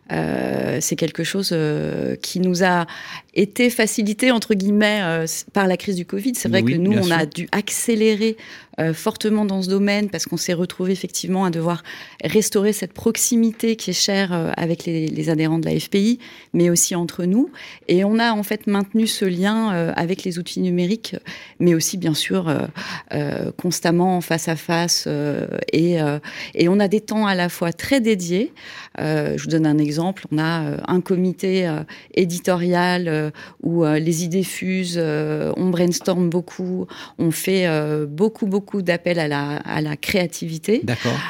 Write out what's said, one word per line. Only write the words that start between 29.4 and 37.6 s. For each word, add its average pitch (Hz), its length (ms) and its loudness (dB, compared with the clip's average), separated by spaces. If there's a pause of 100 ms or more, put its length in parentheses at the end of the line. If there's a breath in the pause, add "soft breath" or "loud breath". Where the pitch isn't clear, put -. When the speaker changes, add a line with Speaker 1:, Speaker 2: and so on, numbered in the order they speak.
Speaker 1:
vous 151 60 -4
donne 160 160 4
un 151 120 4
exemple, 160 540 0
on 151 60 2
a, 160 260 0
euh, 147 120 -4 (120)
un 180 120 2
comité, 185 680 0
euh, 156 120 -2 (340 loud breath)
éditorial, 180 920 2
euh, 151 240 0 (320 loud breath)
où, 170 220 2
euh, 151 140 4
les 165 260 0
idées 180 180 0
fusent, 185 560 -4
euh, 151 580 -2
on 185 120 0
brainstorm 175 600 2
beaucoup, 180 580 -4 (320 loud breath)
on 165 120 2
fait, 185 360 0